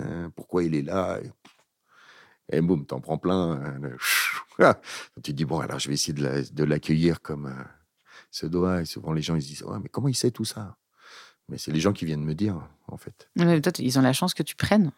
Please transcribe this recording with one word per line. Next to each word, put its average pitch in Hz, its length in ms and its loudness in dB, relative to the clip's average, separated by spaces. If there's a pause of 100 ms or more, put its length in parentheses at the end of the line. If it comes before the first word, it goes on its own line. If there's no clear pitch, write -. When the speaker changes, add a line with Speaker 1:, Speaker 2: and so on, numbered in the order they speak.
(280)
Speaker 1:
hein, 82 100 -12
pourquoi - 260 0
il 82 120 2
est 73 80 2
là ? » 90 360 -2 (1300)
Et, 76 80 2
et - 20 4
boum, 82 260 2
t'en 64 140 -6
prends 76 180 -4
plein, 90 340 0
hein, 69 280 -6
le, 65 160 -8 (640)
<laughs> 139 160 8 (420)
tu - 60 -16
te 73 100 -6
dis, « 71 140 -2
Bon, 78 120 -2
alors 67 220 -4
je - 80 -4
vais 71 60 0
essayer - 180 -2
de 71 100 -2
la, 69 200 0
de 71 220 -2
l'accueillir 78 580 2
comme, 73 240 -8
euh, 65 180 -10 (680)
se - 160 -8
doit. » 90 360 2
Et - 20 -2
souvent, - 280 -6
les 78 100 2
gens, 80 120 0
ils 78 80 2
se 67 60 -10
disent, « 71 160 -14
Ouais, 107 180 -8
mais - 60 -10
comment 123 200 -2
il 127 60 2
sait 123 160 2
tout 113 140 -6
ça ? » 104 320 -10 (720)
Mais - 100 -10
c'est - 140 -6
les 78 80 2
gens 101 120 4
qui 98 120 -4
viennent 76 200 -2
me 78 100 -2
dire, 90 260 -2 (260)
en - 120 -14
fait. - 380 -20
Speaker 2:
Ouais, 175 100 6
mais 170 140 6
toi, 175 120 2
t-, - 100 -6
ils 127 160 2
ont 135 40 8
la 127 100 6
chance 180 220 0
que - 80 -4
tu - 120 -6
prennes. 196 440 4